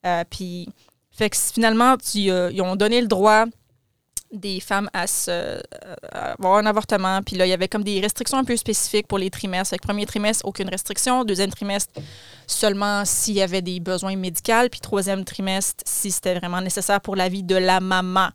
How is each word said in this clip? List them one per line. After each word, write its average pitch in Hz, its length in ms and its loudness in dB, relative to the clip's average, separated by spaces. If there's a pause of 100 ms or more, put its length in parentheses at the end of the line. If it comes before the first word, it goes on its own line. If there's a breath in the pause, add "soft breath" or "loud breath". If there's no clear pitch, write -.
Euh, 175 240 0
puis, 175 380 -10 (440 soft breath)
fait 214 180 0
que - 80 -4
finalement, 226 600 4
tu, 196 340 0
euh, 180 200 2
ils 196 120 -2
ont 185 120 -2
donné 214 260 4
le 233 60 0
droit 214 380 6 (880)
des 190 280 -8
femmes 202 320 0
à 185 140 -2
se, - 540 -4 (520)
à - 180 -6
avoir 185 240 4
un 208 100 6
avortement. 202 560 2
Puis - 140 -6
là, 185 100 4
il 185 40 2
y 185 40 4
avait 185 140 0
comme 208 160 -2
des 202 160 0
restrictions 214 380 -2
un 262 80 2
peu 247 100 0
spécifiques 214 520 0
pour 196 100 -2
les 190 120 0
trimestres. 190 420 -4
Fait 190 60 -4
que - 80 -10
premier 202 200 -2
trimestre, 208 400 -2
aucune 196 240 -4
restriction. 247 560 0
Deuxième 196 260 2
trimestre, - 480 -4 (480 loud breath)
seulement 202 560 0
s'il - 300 0
y 196 80 2
avait 190 200 0
des 180 200 -6
besoins 190 340 -4
médicaux. 220 560 0
Puis - 80 -14
troisième 196 460 -2
trimestre, 190 600 -4
si - 260 -4
c'était 185 280 -2
vraiment 180 220 -4
nécessaire 196 400 0
pour 196 160 -4
la 185 100 2
vie 190 160 -4
de 185 120 2
la 185 260 4
maman. 185 540 0